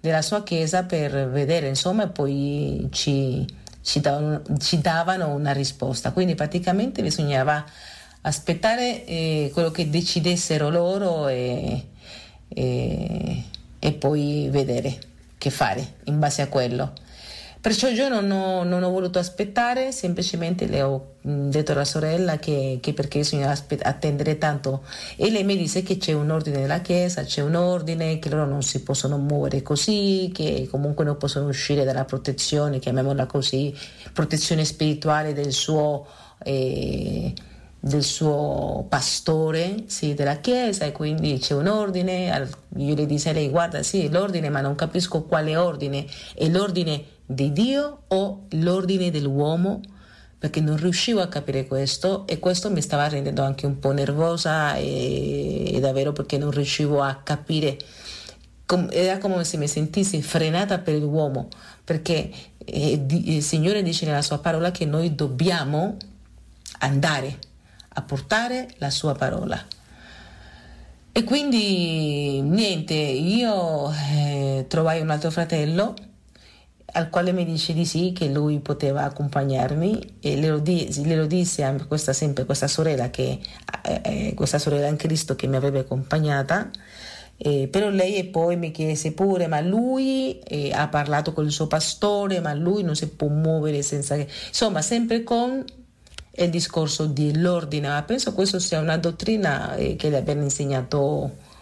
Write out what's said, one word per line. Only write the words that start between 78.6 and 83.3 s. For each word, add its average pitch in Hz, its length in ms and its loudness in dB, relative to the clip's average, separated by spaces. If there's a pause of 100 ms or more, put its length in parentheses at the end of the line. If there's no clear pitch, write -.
accompagnarmi, 143 1160 0
e 143 180 -2
le 156 100 2
lo 151 120 2
di-, 160 300 2 (160)
le 160 100 4
lo 156 100 4
disse 175 380 0
a 135 100 2 (140)
questa, 151 260 0
sempre 139 320 0
questa 143 220 0
sorella 139 420 2
che, 131 300 -2 (440)